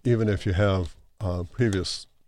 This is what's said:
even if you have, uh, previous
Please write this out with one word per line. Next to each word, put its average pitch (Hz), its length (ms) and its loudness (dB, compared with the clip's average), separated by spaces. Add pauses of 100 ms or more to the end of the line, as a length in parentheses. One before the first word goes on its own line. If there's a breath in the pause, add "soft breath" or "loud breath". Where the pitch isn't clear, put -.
even 113 260 2
if - 160 -2
you 98 80 2
have, 95 420 2 (240)
uh, 90 320 -2
previous 98 540 -2 (220)